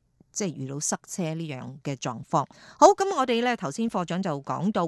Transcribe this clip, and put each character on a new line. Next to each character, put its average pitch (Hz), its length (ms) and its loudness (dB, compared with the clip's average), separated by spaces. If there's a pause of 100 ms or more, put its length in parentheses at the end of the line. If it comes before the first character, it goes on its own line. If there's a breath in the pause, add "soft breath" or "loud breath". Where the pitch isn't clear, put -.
(320)
即 214 140 -4
係 156 100 -4
遇 135 140 -8
到 139 100 -6
塞 - 160 -2 (120)
車 - 160 -6 (100)
呢 165 160 -6
樣 131 340 -12
嘅 139 160 -4
狀 123 240 -6
況。 147 220 0 (340 loud breath)
好， 302 160 12
噉 392 200 0
我 269 100 2
哋 233 160 2
咧 240 160 2
頭 143 140 -4
先 226 180 -2
課 180 160 -2
長 175 160 -4
就 156 220 -2
講 147 280 -2
到 175 160 0